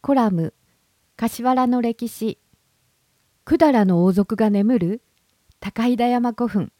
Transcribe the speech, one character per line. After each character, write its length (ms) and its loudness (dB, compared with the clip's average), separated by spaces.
コ 120 0
ラ 160 2
ム、 240 -2
柏 360 -4
原 160 0
の 120 0
歴 300 -4
史。 280 -8
百 120 0
済 280 4
の 180 2
王 80 4
族 240 0
が 140 0
眠 280 2
る 240 -2
高 260 -4
井 80 0
田 120 0
山 260 0
古 160 -4
墳。 300 -4